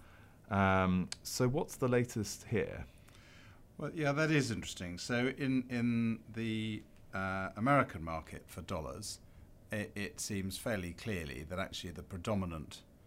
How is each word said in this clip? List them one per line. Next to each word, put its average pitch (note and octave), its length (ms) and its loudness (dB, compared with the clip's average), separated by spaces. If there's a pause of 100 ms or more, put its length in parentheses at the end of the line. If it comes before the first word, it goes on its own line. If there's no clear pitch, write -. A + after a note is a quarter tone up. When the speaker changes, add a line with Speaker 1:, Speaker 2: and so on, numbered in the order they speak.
(520)
Speaker 1:
Um, F#2+ 580 6 (140)
so - 240 2
what's C#3+ 300 0
the C3 100 2
latest A#2+ 600 2
here? - 360 0 (920)
Speaker 2:
Well, D3+ 160 -4
yeah, D3 180 2
that D#3 200 4
is C3 200 4
interesting. F2+ 460 -6
So B2 400 2
in, C3 320 2
in A#2 500 2 (140)
the, A2 500 -2 (300)
uh, F#2+ 440 -2
American B2 460 4
market D#2+ 440 -6
for - 140 -12
dollars, E2+ 580 -6 (520)
it, G#2 240 -2
it G2+ 240 -6
seems F#2+ 380 -2
fairly F#2 360 -2
clearly D#2 560 -4
that F2+ 100 -4
actually F#2 320 -6
the D#2+ 120 -10
predominant F2+ 800 -2 (260)